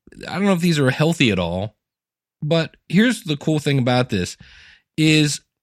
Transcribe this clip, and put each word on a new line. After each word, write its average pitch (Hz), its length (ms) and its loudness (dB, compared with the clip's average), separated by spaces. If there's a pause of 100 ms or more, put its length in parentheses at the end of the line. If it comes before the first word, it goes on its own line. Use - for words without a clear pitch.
(280)
I - 60 -10
don't 185 100 -4
know 196 80 2
if 170 80 0
these 165 180 2
are 131 120 4
healthy 151 400 2
at 92 80 0
all. 90 360 -4 (680)
But 160 320 -2 (120)
here's 220 340 2
the 147 140 -6
cool 156 240 -2
thing 139 180 -2
about 123 300 0
this, 90 280 -4 (600)
is 156 460 2 (200)